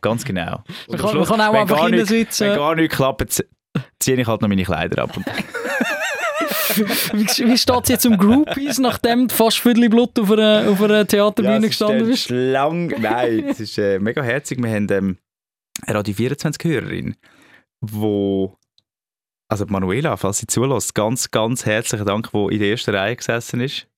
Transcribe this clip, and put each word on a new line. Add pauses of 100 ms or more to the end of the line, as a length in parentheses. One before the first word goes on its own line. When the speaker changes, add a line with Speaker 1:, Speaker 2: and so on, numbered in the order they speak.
Speaker 1:
ganz
genau.
Speaker 2:
Man (220)
Speaker 1:
Und
am
Speaker 2:
kann,
man
Speaker 1:
Schluss,
Speaker 2:
kann
auch
Speaker 1:
wenn
Speaker 2:
einfach
Speaker 1:
gar
nichts,
Speaker 2:
hinsitzen.
Speaker 1:
wenn
gar
nichts
klappt,
z-, (500)
ziehe
ich
halt
noch
meine
Kleider
ab.
Und
Speaker 2:
<laughs> (1800)
Wie, (240)
wie
steht's
jetzt
um
Groupies,
nachdem
du
fast
Viertel
Blut
auf
einer,
auf
einer
Theaterbühne
Speaker 1:
Ja,
es
ist
Speaker 2:
gestanden
Speaker 1:
dann
Speaker 2:
bist?
Speaker 1:
schlang-,
nein,
es
ist,
äh,
mega
herzig.
Wir
haben,
ähm, (680)
eine
Radio
vierundzwanzig
Hörerin, (640)
wo, (920)
also
Manuela,
falls
sie
zulässt,
ganz,
ganz
herzlichen
Dank,
wo
in
der
ersten
Reihe
gesessen
ist. (120)